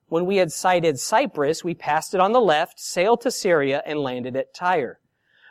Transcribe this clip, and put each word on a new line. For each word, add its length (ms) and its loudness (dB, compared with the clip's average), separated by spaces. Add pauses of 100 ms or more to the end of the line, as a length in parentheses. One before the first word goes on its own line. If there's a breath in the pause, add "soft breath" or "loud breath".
When 180 -2
we 100 0
had 160 2
sighted 460 2
Cyprus, 680 0
we 100 -4
passed 380 -4
it 80 2
on 120 4
the 80 4
left, 400 2
sailed 420 0
to 80 -2
Syria, 560 0
and 140 -4
landed 360 -6
at 180 -6
Tyre. 460 -2 (500 soft breath)